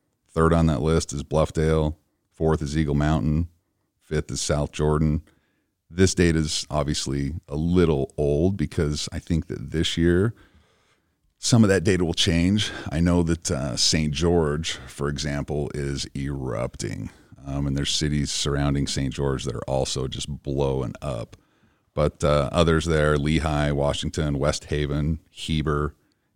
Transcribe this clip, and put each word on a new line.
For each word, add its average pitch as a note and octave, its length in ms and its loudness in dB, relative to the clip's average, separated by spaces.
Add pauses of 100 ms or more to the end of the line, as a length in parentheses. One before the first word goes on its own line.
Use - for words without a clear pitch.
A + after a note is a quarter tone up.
(320)
Third D#2+ 220 4
on E2 140 6
that C2+ 140 2
list D#2+ 320 0
is C#2+ 100 -6
Bluffdale. D#2 720 0 (360)
Fourth D#2+ 300 0
is D2 160 -4
Eagle D2 180 0
Mountain. D2+ 520 0 (540)
Fifth - 300 -6
is C#2 100 -8
South D2 300 -2
Jordan. D2+ 500 2 (680)
This F2+ 240 4
data E2+ 260 4
is - 300 -2
obviously C#2+ 640 -2 (140)
a C#2+ 80 -8
little D#2+ 600 2
old D2+ 400 2
because D2 540 -2
I D#2+ 80 -10
think E2 280 -2
that D2 240 -10
this D#2 260 -2
year F2 360 4 (1080)
some A2+ 240 6
of G2+ 60 6
that F#2+ 140 4
data F2+ 220 4
will E2 80 0
change. F#2 560 2 (200)
I D2+ 100 -2
know F2 240 4
that, E2 260 -2
uh, C2+ 260 -4
Saint D2+ 380 0
George, D#2+ 600 0 (140)
for C#2+ 220 -6
example, C#2+ 640 -4
is C#2 320 -6 (100)
erupting. B1+ 920 -6 (360)
Um, C#2+ 200 -4
and C2+ 120 -2
there's C#2+ 140 -2
cities D2 380 0
surrounding C#2+ 580 0
Saint C2+ 260 -4
George C2+ 320 -2
that B1 100 -6
are - 120 -8
also C2+ 400 -2
just - 200 -10 (160)
blowing C2+ 580 -2
up. A#1+ 360 -8 (580)
But, D2+ 280 0
uh, D2 280 4
others D#2+ 340 4
there, D2+ 320 2
Lehigh, D2 540 0
Washington, C#2+ 640 -2
West C#2+ 280 -2
Haven, D2 540 -2 (120)
Heber, D2 640 -2 (400)